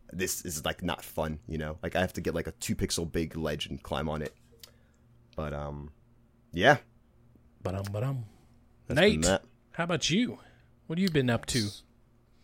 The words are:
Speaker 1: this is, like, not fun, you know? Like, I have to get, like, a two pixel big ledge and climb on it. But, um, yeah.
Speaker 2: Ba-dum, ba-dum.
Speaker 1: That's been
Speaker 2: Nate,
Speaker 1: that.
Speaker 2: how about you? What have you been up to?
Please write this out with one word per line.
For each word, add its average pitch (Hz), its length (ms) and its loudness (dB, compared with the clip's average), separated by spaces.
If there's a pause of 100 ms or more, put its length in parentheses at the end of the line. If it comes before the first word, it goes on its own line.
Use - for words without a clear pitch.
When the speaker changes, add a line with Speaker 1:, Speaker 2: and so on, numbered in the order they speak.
(120)
Speaker 1:
this 92 320 -4
is, 76 200 -6
like, 82 200 -4
not 90 180 -2
fun, 78 460 -4
you 80 100 -4
know? 78 240 -4
Like, 87 140 -2
I 87 40 4
have 92 120 2
to - 80 -6
get, 82 120 -2
like, 80 140 -2
a 80 60 -6
two - 240 -4
pixel 85 340 -2
big 82 240 -2
ledge 76 320 -2
and 69 160 -8
climb 76 260 -2
on 76 140 -2
it. 73 100 -6 (1000)
But, 76 180 -4
um, 73 380 -6 (600)
yeah. 113 240 6 (880)
Speaker 2:
Ba-dum, 95 260 -2
ba-dum. 120 340 -2 (640)
Speaker 1:
That's 131 140 2
been 196 200 6
Speaker 2:
Nate, - 20 2
Speaker 1:
that. 185 200 4 (300)
Speaker 2:
how 170 100 -4
about 170 280 0
you? 165 280 2 (480)
What 165 140 -4
have - 20 4
you 190 80 4
been 139 180 4
up 117 180 2
to? 104 240 0 (720)